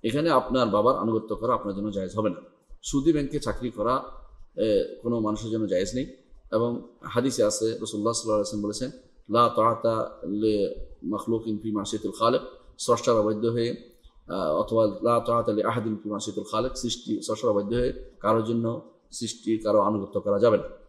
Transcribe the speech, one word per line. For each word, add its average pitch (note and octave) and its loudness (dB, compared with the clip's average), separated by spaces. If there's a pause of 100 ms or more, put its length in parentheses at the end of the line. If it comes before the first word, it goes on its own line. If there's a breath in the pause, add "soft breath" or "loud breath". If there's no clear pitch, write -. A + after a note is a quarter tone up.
এখানে D3 0
আপনার B2+ 4
বাবার G#2+ 4
আনুগত্য A2 -2
করা A#2 0
আপনার G2+ -4
জন্য G#2 -4
জায়েজ F#2+ -4
হবে G#2+ 2
না। F2 -6 (460)
সুদী C#3+ 2
ব্যাংকে C#3+ -2
চাকরি A#2+ -4
করা, A#2 0 (540)
এ, G#2 2 (180)
কোনো A#2 0
মানুষের G#2+ -2
জন্য A2 -2
জায়েজ F#2 0
নেই। C3 -6 (360)
এবং A#2+ 0 (140)
হাদিসে B2 2
আছে, G#2+ 2
রাসূলুল্লাহ A2+ -2
সাল্লাল্লাহু G#2+ 0
আলাইহি G#2 -2
ওয়াসাল্লাম G#2 -2
বলেছেন, G#2+ -4 (400)
"লা A#2 4
তাআতা A2+ 2 (160)
লি G#2 0 (280)
মাখলুকিন A2 -4
ফি G#2+ -6
মাসিয়াতিল G#2 -4
খালিক", A#2 2 (360 loud breath)
স্রষ্টার - 2
অবাধ্য G#2+ 2
হয়ে, A#2 0 (540 soft breath)
আ, - -6
অথবা G2 2 (160)
"লা A#2 4
তাআতা A#2 0
লি G#2 0
আহাদিন A2+ -2
ফি G#2 -8
মাসিয়াতিল G2+ -6
খালিক", A#2 -2
সৃষ্টি, G#2+ -4
স্রষ্টার A2+ -2
অবাধ্য G2+ 0
হয়ে B2 0 (280)
কারোর A2 2
জন্য A#2 -2 (200)
সৃষ্টি, A2 -4
কারো G#2+ 4
আনুগত্য G2 0
করা G2+ 0
যাবে A2 6
না। - 0 (240)